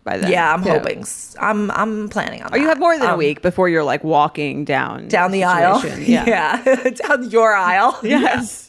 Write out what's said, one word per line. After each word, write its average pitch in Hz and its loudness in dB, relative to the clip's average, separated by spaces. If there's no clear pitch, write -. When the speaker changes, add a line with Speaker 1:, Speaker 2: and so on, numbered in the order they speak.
Speaker 1:
by 95 -4
then, 131 -2
Speaker 2:
Yeah, 165 2
I'm 175 -2
Speaker 1:
too. 190 0
Speaker 2:
hoping. - -2
S-, - -14
I'm, 208 -2
I'm 214 -4
planning - -8
on - -10
Speaker 1:
Oh, - 0
you 269 2
Speaker 2:
that. 311 2
Speaker 1:
have 311 0
more 330 2
than 254 0
a 180 2
Speaker 2:
Um, 165 -2
Speaker 1:
week 147 0
before 180 2
you're, 165 2
like, 139 -2
walking 151 0
down 131 -4
Speaker 2:
down 180 2
the 196 0
Speaker 1:
the 185 2
Speaker 2:
aisle. 180 4
Speaker 1:
situation. - -4
Yeah. 240 2
Speaker 2:
<laughs> - 0
Yeah. 262 2
Down 254 -2
your 220 4
aisle. 190 2
Speaker 1:
<laughs> - -14
Yes. - -2